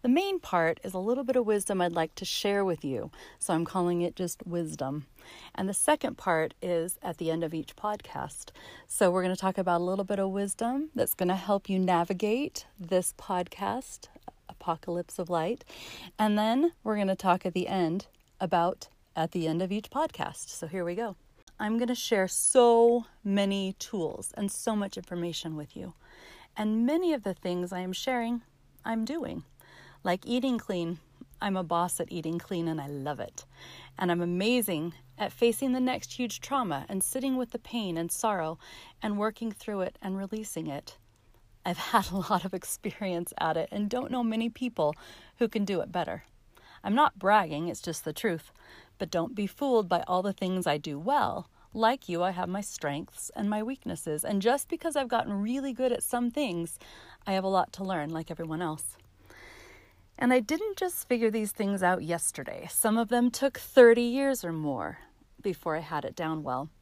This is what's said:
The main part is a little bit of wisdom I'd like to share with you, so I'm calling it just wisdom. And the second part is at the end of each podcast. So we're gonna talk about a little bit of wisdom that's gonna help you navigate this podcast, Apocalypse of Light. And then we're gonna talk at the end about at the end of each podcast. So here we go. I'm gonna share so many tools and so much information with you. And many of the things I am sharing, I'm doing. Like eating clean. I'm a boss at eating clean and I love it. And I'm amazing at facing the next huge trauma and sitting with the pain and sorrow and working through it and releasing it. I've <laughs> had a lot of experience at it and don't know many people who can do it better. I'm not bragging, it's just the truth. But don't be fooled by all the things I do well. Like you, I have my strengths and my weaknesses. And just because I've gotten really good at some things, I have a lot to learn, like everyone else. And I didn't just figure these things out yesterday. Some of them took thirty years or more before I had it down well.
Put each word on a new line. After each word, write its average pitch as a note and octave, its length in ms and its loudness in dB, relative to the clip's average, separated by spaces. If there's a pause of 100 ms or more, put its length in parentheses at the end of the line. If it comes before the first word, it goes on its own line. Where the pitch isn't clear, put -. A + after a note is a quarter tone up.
The B3+ 60 0
main F4+ 320 4
part E3 420 2
is F#3+ 100 -8
a F#3+ 60 -4
little A#3 240 0
bit B3 140 0
of A#3+ 100 2
wisdom G3+ 340 2
I'd F3 120 2
like E3 240 0
to - 80 -8
share G3+ 400 0
with F3 200 0
you, B2+ 280 -4 (260)
so - 160 -2
I'm E3 100 2
calling F3 380 2
it F3 140 -2
just - 280 -6
wisdom. D#3 640 -4 (480)
And F#3+ 140 -2
the G3+ 40 -2
second - 460 0
part D#3+ 420 0
is F3 400 -2
at F3+ 180 -6
the D#3+ 120 0
end E3 140 0
of D#3 100 -4
each D#3 220 -6
podcast. - 760 -8 (380)
So G3 200 4
we're F3+ 140 4
gonna F#3 140 2
talk F#3+ 200 0
about F3 260 2
a - 20 0
little F#3+ 200 0
bit G3 140 -2
of G3 120 0
wisdom A#3 680 -2
that's - 180 0
gonna F3+ 220 2
help G3 320 0
you F#3+ 100 2
navigate F#3+ 880 2 (100)
this F#3 400 0
podcast, G3 920 -4 (400)
Apocalypse F3 720 -4
of E3+ 100 -4
Light. F3 340 0 (540)
And G#3+ 180 4
then A#3+ 360 4 (100)
we're G#3+ 140 0
gonna G3 180 2
talk F#3 320 2
at F3 80 -2
the F3+ 140 0
end F3+ 400 0 (320)
about F3+ 480 0 (260)
at E3 160 0
the E3+ 160 -2
end D#3+ 160 0
of F#3 80 -2
each G#3 200 -4
podcast. - 580 -4
So - 180 -10
here F3 180 -4
we F3 120 -4
go. G#3+ 180 -4 (460)
I'm G#3+ 180 0
gonna B3 160 2
share G3 320 2
so A#3 800 6 (160)
many G3 520 2
tools - 640 -6
and G3+ 140 -2
so - 240 -4
much G3+ 220 -2
information E3+ 580 -6
with D3+ 220 -10
you. - 180 -12 (600)
And G#3+ 300 2
many D#4+ 300 2
of A#3 80 -4
the G3 100 -2
things F3+ 400 -2
I F3+ 80 -4
am F#3 140 -4
sharing, A#3+ 480 -2 (420)
I'm A3+ 220 -2
doing. - 380 -6 (600)
Like F#3 220 0
eating B3 320 2
clean. F3 400 -2 (420)
I'm G3+ 160 0
a F#3 80 -2
boss F3 340 0
at - 140 -4
eating E3 260 -4
clean E3+ 300 -2
and D#3+ 100 -2
I C#3+ 100 -8
love C#3+ 320 -6
it. - 260 -12 (520)
And F3 140 2
I'm F3 80 2
amazing F3+ 720 0 (240)
at - 160 -4
facing A#3+ 400 2
the B3+ 80 0
next - 320 -2
huge A#3+ 280 -4
trauma G3 500 -2
and F#3+ 120 -2
sitting C4 340 -2
with B3 160 -4
the A#3+ 60 -8
pain G#3 380 -4
and E3+ 160 -2
sorrow E3+ 460 -2 (440)
and G#3 160 -2
working G#3+ 320 -2
through G3+ 300 -6
it - 220 -4
and F#3+ 160 -4
releasing G3 480 -6
it. D3 320 -10 (680)
I've F3 140 -2
<laughs> - 140 -6
had G#3 180 4
a F3+ 60 -2
lot F#3 280 0
of F#3 80 -4
experience F3+ 840 -6
at D#3+ 180 2
it - 160 -2
and G#3 160 -2
don't B3+ 220 -4
know B3 120 -2
many A3+ 280 0
people E3 440 -2 (440)
who A#3 100 2
can G#3 160 0
do F#3+ 160 0
it - 100 -4
better. - 340 -4 (600)
I'm G3 100 0
not C#4+ 240 4
bragging, F3 500 2
it's - 120 -6
just - 240 -8
the D#3 80 -4
truth. E3+ 400 -4 (460)
But - 120 -8
don't F3 240 0
be G3+ 120 -2
fooled A3+ 420 2
by F3 180 2
all F#3 160 2
the G3 120 -2
things F#3 320 -2
I D3+ 100 2
do D3 220 -6
well. G#3 500 0 (260)
Like A3 320 2
you, F3 160 -2
I F#3 100 2
have F3+ 180 -4
my G3 100 -4
strengths - 720 -8
and G#3 140 -2
my G#3 140 -2
weaknesses. F3 640 -6
And G3 180 0
just B3 260 2
because D#4+ 260 -4
I've C4+ 140 0
gotten G3+ 320 -2
really C4 320 -2
good B3 180 0
at - 120 0
some A#3+ 280 0
things, F3 480 -2 (480)
I G3+ 60 0
have F#3+ 120 0
a F#3+ 40 2
lot F#3+ 260 2
to G3 100 -8
learn, E3 260 -2
like D#3+ 200 -6
everyone D#3+ 300 -6
else. D#3 380 -6 (1200)
And B3+ 160 6
I B3+ 60 8
didn't F4 360 -2
just - 320 -4
figure A#3 220 2
these G#3+ 200 -2
things G3 320 -2
out F3+ 200 2
yesterday. - 680 -6
Some A3 280 2
of A3+ 100 0
them A#3+ 220 4
took - 280 0
thirty A#3+ 440 10
years C4 420 2
or E3+ 80 -2
more C#3 460 -2 (420)
before E3+ 340 -2
I D#3+ 60 -2
had D3+ 240 -4
it - 100 -6
down D#3+ 280 -4
well. C#3+ 260 -4 (140)